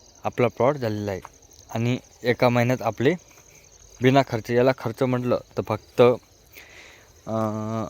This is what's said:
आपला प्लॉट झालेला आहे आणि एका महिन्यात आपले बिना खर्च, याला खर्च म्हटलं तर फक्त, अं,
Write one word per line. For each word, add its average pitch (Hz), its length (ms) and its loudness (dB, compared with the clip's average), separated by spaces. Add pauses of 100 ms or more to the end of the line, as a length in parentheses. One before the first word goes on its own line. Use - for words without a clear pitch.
(240)
आपला 117 240 0
प्लॉट 131 280 0
झालेला 107 340 -4
आहे 92 100 -6 (540)
आणि 117 240 -2 (240)
एका 123 260 2
महिन्यात 120 340 0
आपले 117 320 0 (880)
बिना 131 260 4
खर्च, 113 220 -6
याला 123 280 2
खर्च - 240 -4
म्हटलं 123 380 0 (160)
तर 113 60 -4
फक्त, - 400 0 (1200)
अं, 110 640 -4